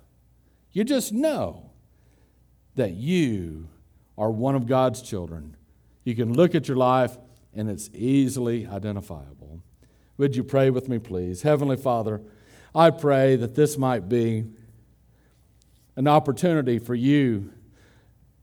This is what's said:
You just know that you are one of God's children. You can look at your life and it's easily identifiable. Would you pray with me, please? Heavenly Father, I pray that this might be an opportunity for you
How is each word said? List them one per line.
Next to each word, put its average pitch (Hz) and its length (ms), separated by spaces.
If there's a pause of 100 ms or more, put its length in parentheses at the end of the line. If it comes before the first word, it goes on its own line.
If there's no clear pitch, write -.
(720)
You 202 120
just 262 280
know 226 580 (1040)
that 110 180
you 104 760 (480)
are 107 140
one 127 260
of 123 100
God's 127 340
children. 82 560 (480)
You 120 100
can 113 200
look 170 200
at 143 140
your 135 80
life 127 400 (380)
and 107 160
it's 92 240
easily 123 720
identifiable. 85 960 (560)
Would 139 160
you 123 80
pray 135 280
with 127 180
me, 120 100
please? 90 440
Heavenly 143 340
Father, 117 440 (540)
I 165 160
pray 135 460
that 113 180
this 147 240
might 123 300
be 113 360 (1500)
an 131 100
opportunity 147 720
for 113 160
you 123 580 (920)